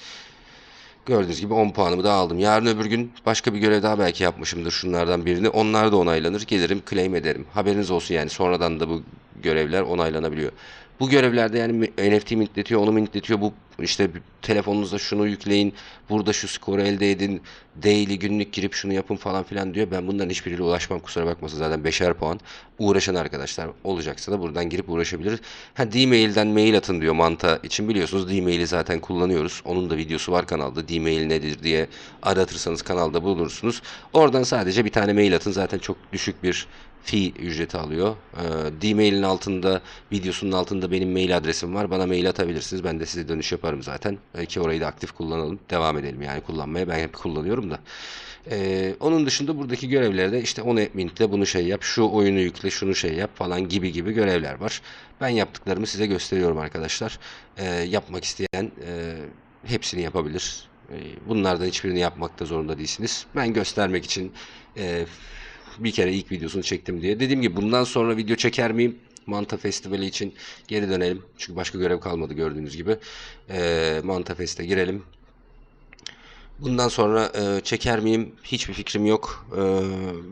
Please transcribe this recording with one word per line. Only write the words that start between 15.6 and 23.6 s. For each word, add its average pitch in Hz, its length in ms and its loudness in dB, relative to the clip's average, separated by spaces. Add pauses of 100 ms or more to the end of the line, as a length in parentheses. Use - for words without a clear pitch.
burada 104 240 2
şu - 140 -4
skoru 101 340 -2
elde 101 300 2
edin, 98 300 -2 (420)
daily 101 360 4
günlük 101 340 0
girip 98 200 -2
şunu 98 200 -4
yapın," 95 220 -2
falan 95 280 -2
filan 95 300 -4
diyor. 104 180 0
Ben 90 160 -4
bunların 98 220 -2
hiçbiriyle 90 340 -4
uğraşmam, 87 360 0
kusura 85 260 -4
bakmasın 78 320 -4
zaten 78 260 -2
beşer 85 300 2
puan. 82 260 -2 (400)
Uğraşan 98 360 4
arkadaşlar 78 540 -4 (140)